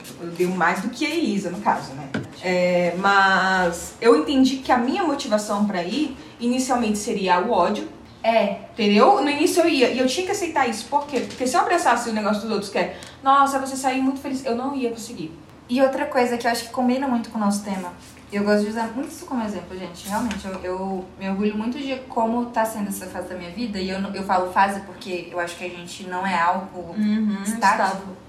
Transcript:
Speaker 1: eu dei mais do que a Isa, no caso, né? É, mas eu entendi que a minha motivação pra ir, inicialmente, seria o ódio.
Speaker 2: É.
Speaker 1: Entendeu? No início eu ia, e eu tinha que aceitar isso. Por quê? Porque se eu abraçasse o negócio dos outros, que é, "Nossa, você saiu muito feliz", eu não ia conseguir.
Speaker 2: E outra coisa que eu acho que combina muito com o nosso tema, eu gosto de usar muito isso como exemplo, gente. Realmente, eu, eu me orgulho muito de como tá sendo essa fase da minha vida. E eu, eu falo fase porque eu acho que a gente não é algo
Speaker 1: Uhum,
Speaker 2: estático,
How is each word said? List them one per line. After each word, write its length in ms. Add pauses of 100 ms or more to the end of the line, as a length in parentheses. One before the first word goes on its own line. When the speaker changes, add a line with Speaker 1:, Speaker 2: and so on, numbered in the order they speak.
(200)
Speaker 1:
eu 100
dei 180
mais 320
do 100
que 160
a 80
Isa, 360
no 100
caso, 320
né? 160 (340)
É, 560
mas 1000
eu 160
entendi 400
que 160
a 60
minha 260
motivação 600
pra 180
ir, 340 (240)
inicialmente, 580
seria 420
o 100
ódio. 380 (340)
Speaker 2:
É. 360 (140)
Speaker 1:
Entendeu? 500
No 80
início 320
eu 60
ia, 220
e 100
eu 60
tinha 200
que 60
aceitar 360
isso. 180
Por 200
quê? 140
Porque 260
se 100
eu 40
abraçasse 500
o 20
negócio 300
dos 80
outros, 200
que 80
é, 180 (260)
"Nossa, 380
você 160
saiu 260
muito 180
feliz", 240
eu 120
não 180
ia 160
conseguir. 420 (360)
Speaker 2:
E 120
outra 260
coisa 300
que 100
eu 40
acho 140
que 60
combina 360
muito 240
com 80
o 20
nosso 220
tema, 300 (400)
eu 100
gosto 220
de 60
usar 180
muito 220
isso 160
como 180
exemplo, 340
gente. 300
Realmente, 360
eu, 200
eu 400 (160)
me 80
orgulho 280
muito 220
de 160 (140)
como 380
tá 180
sendo 240
essa 180
fase 220
da 80
minha 160
vida. 260
E 120
eu, 80 (140)
eu 120
falo 280
fase 280
porque 500
eu 80
acho 180
que 80
a 40
gente 400
não 180
é 140
algo 580
Speaker 1:
Uhum, 460
Speaker 2:
estático, 640 (200)